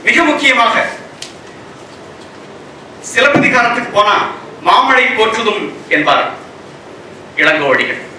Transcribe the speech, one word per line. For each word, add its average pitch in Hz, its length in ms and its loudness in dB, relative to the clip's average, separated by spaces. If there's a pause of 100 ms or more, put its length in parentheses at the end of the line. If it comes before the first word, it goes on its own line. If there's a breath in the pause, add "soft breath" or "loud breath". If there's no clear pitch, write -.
மிக - 200 2
முக்கியமாக 277 520 2 (2500)
சிலப்பதிகாரத்துக்கு 247 840 2
போனா, 202 180 4 (460)
"மாமழை 254 420 4 (140)
போற்றுதும்" 214 460 0 (320)
என்பார் - 340 2 (1120)
இளங்கோவடிகள். 139 600 0 (180)